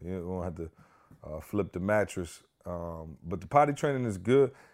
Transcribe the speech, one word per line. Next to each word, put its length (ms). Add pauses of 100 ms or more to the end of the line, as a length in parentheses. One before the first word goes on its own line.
you 160
don't 240
have 120
to, 140 (540)
uh, 160
flip 320
the 80
mattress. 600 (220)
Um, 520 (100)
but 140
the 80
potty 240
training 320
is 120
good. 360 (200)